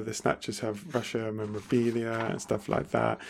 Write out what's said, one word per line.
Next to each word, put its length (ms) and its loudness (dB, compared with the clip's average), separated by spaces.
The 80 -4
Snatchers 460 -2
have 340 -4
Russia 380 0
memorabilia 1000 2
and 100 -2
stuff 300 -2
like 220 2
that. 280 4